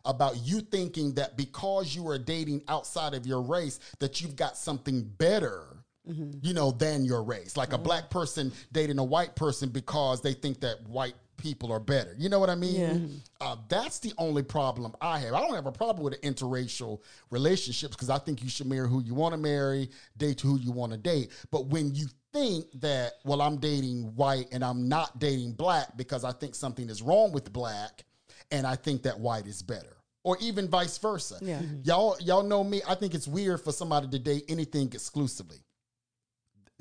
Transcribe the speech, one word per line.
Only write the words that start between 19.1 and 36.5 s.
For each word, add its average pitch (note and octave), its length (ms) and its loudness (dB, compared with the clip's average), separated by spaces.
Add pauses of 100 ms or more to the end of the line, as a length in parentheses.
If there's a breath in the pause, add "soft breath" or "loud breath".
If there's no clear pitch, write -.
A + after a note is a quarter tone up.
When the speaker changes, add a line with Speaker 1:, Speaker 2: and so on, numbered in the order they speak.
Speaker 1:
wanna E3 200 2
marry, C#3 540 0 (260 loud breath)
date C#3+ 240 0
who C#3 200 4
you B2 100 0
wanna A#2+ 260 -2
date. C3+ 360 0 (180 loud breath)
But C3+ 160 0
when D3 300 0
you D3+ 100 -2 (260)
think A3 340 0 (140)
that, C3 340 0 (100)
well, C#3+ 180 2
I'm D3+ 160 2
dating B2 560 0
white C3+ 380 2
and B2+ 120 0
I'm B2 240 0
not D3+ 300 0
dating B2+ 360 0
black D3+ 420 2
because B2+ 260 -4
I B2 80 -2
think B2 240 -10
something B2 340 -6
is G#2+ 140 -10
wrong G3+ 300 6
with C3+ 200 -4
black G#2+ 520 -6 (480 soft breath)
and C#3 120 2
I C3 120 2
think C3+ 260 0
that A#2 160 0
white A2 300 -2
is G2 120 -10
better, F#2 360 -10 (260)
or F3+ 180 2
even G3+ 280 0
vice F3 300 2
versa. G3+ 440 -2
Speaker 3:
Yeah. F3 160 -2
Speaker 2:
Mm-hmm. D3 240 -4
Speaker 1:
Y'all, F3+ 380 6
y'all F3+ 240 6
know G3+ 180 4
me. G3+ 240 0
I F#3 80 2
think F#3 180 0
it's D#3 140 -4
weird F3+ 340 0
for D3+ 120 -2
somebody D3 340 0
to C3 140 -2
date C#3+ 280 0
anything D3+ 440 0
exclusively. F#2+ 680 -4 (1200)